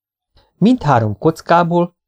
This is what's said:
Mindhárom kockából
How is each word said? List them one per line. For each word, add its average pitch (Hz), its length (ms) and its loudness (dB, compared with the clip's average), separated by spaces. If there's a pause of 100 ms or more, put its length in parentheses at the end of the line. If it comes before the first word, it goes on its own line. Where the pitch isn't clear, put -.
(580)
Mindhárom 131 600 0
kockából 170 800 -2 (120)